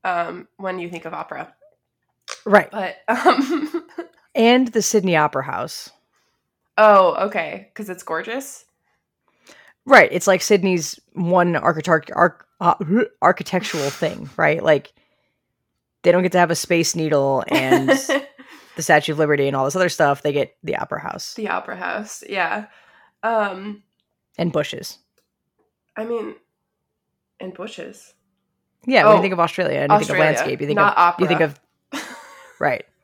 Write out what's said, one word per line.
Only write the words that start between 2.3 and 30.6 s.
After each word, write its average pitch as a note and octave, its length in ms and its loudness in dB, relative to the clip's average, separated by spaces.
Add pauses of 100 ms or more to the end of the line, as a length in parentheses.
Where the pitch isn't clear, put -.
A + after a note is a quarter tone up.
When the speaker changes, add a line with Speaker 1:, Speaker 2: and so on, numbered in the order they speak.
Speaker 2:
Right. G3+ 260 4
Speaker 1:
But, F#3+ 260 -8 (120)
um, C4+ 800 0 (240)
<laughs> - 240 -20
Speaker 2:
And A#3+ 340 4
the A3 140 0
Sydney F#3 340 2
Opera D3 280 0
House. - 460 -10 (840)
Speaker 1:
Oh, G3 380 6 (120)
okay, F#3+ 480 -8
'cause G3+ 140 -12
it's F3+ 140 -12
gorgeous? A3 600 -10 (1200)
Speaker 2:
Right, A#3+ 240 8
it's, - 160 -2
like, F#3 160 2
Sydney's F#3 560 0 (140)
one F3 420 2
architect-, D#3+ 600 0
arch-, - 300 2 (160)
uh, F#3+ 140 2 (240)
<laughs> - 240 -2
architectural F3 680 0
thing, D3 480 -6
right? D#3 260 0
Like, D3+ 300 0 (1080)
they F3 100 4
don't F3+ 120 4
get F3+ 80 0
to F3+ 60 2
have E3+ 120 4
a E3 60 -2
Space - 400 -2
Needle C#3 520 0
and C4+ 400 2
Speaker 1:
<laughs> - 880 -4
Speaker 2:
the E3+ 60 -8
Statue D#3 300 4
of D3 80 -4
Liberty D3 260 2
and C#3 100 -4
all C3+ 80 0
this C#3 120 -4
other F3+ 120 2
stuff. C#3+ 340 0
They D3 100 -2
get C#3 320 -4
the - 120 -6
Opera - 240 -8
House. - 340 -12
Speaker 1:
The G#3+ 140 -8
Opera F#3 280 -6
House, F#3 520 -10
yeah. G3 380 -4 (560)
Um, G#3 600 -4 (520)
Speaker 2:
And E3+ 160 -2
bushes. - 460 -6 (1000)
Speaker 1:
I A3 80 -8
mean, A3 300 -8 (1080)
and F#3 140 -12
bushes. - 580 -16 (720)
Speaker 2:
Yeah, B3 180 4
when G#3+ 100 8
you G3 40 4
Speaker 1:
Oh, F3 40 2
Speaker 2:
think F#3+ 100 -2
of F3 80 -2
Australia E3 400 -2
and C#3+ 120 2
you G#3 60 6
think G#3+ 120 -2
of F#3+ 60 -2
Speaker 1:
Australia, D#3 200 2
Speaker 2:
landscape, - 240 -4